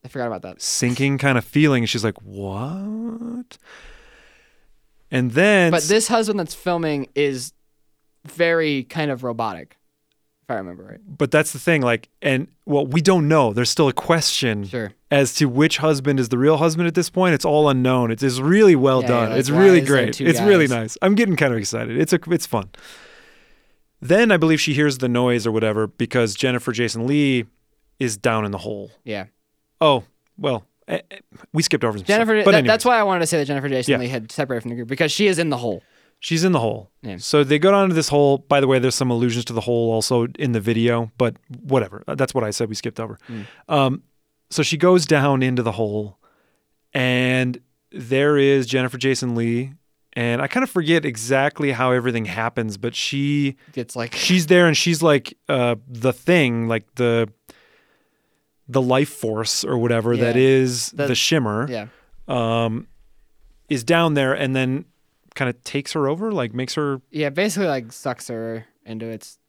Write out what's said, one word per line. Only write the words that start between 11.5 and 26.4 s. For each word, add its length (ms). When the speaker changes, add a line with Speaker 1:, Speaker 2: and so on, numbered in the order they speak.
Speaker 2:
the 60
thing, 220
like, 280
and, 260
well, 220
we 140
don't 260
know. 260
There's 160
still 180
a 60
question 720
Speaker 1:
Sure. 260
Speaker 2:
as 240
to 120
which 300
husband 420
is 100
the 80
real 200
husband 300
at 80
this 140
point. 260
It's 100
all 240
unknown. 420
It's, 120
it's 160
really 360
well 280
Speaker 1:
Yeah, 40
Speaker 2:
done. 240
Speaker 1:
like, 80
Speaker 2:
It's 120
Speaker 1:
why 80
Speaker 2:
really 220
Speaker 1:
is 60
there 160
Speaker 2:
great. 120
Speaker 1:
two 100
Speaker 2:
It's 160
really 260
Speaker 1:
guys? 100
Speaker 2:
nice. 240
I'm 140
getting 200
kind 180
of 60
excited. 400
It's 140
a, 60
it's 160
fun. 220
Then 300
I 60
believe 220
she 140
hears 240
the 100
noise 380
or 60
whatever 360
because 480
Jennifer 360